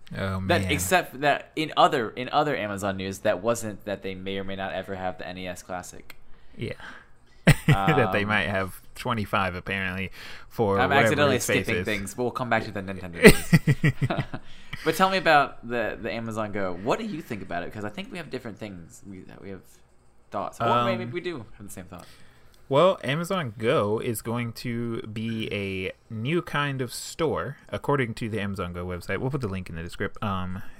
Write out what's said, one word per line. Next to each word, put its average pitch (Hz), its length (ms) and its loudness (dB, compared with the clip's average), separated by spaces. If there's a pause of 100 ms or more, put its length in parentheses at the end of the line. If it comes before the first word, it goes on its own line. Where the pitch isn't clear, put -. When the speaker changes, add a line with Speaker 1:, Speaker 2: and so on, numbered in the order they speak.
(140)
Speaker 1:
Oh, 95 320 -2
Speaker 2:
That, 170 160 4
Speaker 1:
man. 95 100 0
Speaker 2:
except 151 500 2
that 139 340 2
in 156 200 -2
other, 147 340 6
in 127 200 -6
other 147 240 2
Amazon 98 440 -2
news, 95 220 -4
that 92 220 2
wasn't 110 440 -2
that 98 160 -4
they 95 120 -6
may 95 240 -6
or 98 60 -4
may 98 120 -6
not 95 160 -4
ever 95 240 -6
have 92 200 -4
the - 100 -10
N 90 120 -8
E 92 100 -6
S 87 140 -8
Classic. - 540 -10 (380)
Speaker 1:
Yeah. - 180 -6 (760)
<laughs> 156 80 12 (120)
That 98 460 6
they 104 120 2
Speaker 2:
Um, 104 40 -2
Speaker 1:
might 101 200 2
have 95 320 -2 (140)
twenty-five 104 600 0
apparently 95 560 -4 (400)
for 98 300 2
Speaker 2:
I'm 131 100 4
Speaker 1:
whatever 139 160 6
Speaker 2:
accidentally 135 300 6
Speaker 1:
his 113 100 0
face 104 180 2
Speaker 2:
skipping 95 160 0
Speaker 1:
is. 92 60 -2
Speaker 2:
things, 98 280 -4
but 123 100 -2
we'll 117 80 0
come 123 180 -2
back 113 140 2
to 113 80 -10
the 101 100 -6
Nintendo 92 400 -6
Speaker 1:
<laughs> - 920 6
Speaker 2:
news. 98 100 -2 (120)
<laughs> - 60 -8 (440)
But 160 100 2
tell 190 160 4
me 190 80 2
about 147 500 4
the, 107 320 0
the 107 120 -4
Amazon 110 400 -4
Go. 98 200 0 (120)
What 151 160 2
do 113 40 -4
you 110 160 -6
think 110 220 -8
about 87 220 -6
it? - 80 -8
'Cause 104 120 -8
I 104 40 -2
think - 240 -10
we 190 60 -8
have 147 120 -10
different 120 280 -10
things 90 500 -14
we, 98 140 -14
that - 200 -18
we 95 80 -12
have 92 100 -12 (680)
thoughts. 98 300 -6
Or 117 240 4
maybe 113 180 0
Speaker 1:
Um, 117 80 -8
Speaker 2:
we 170 100 -6
do 165 240 -8 (120)
have 101 100 -16
the 98 60 -14
same 90 140 -12
thought. 87 200 -16 (600)
Speaker 1:
Well, 170 340 6
Amazon 160 560 -2
Go 113 400 2
is 113 240 -4
going 117 300 -4
to 117 500 -4
be 110 500 -4
a 95 400 -4 (160)
new 127 340 -2
kind 143 380 -2
of 123 140 -4
store, 117 640 -2 (140)
according 123 440 0
to 120 140 -4
the 107 120 -2
Amazon 95 320 -2
Go 87 140 -6
website. 90 320 -2
We'll 131 120 -2
put 143 100 -2
the 113 80 -2
link 95 200 -6
in - 60 -8
the 82 80 -8
descrip-, 95 420 -6
um, 92 380 -2 (180)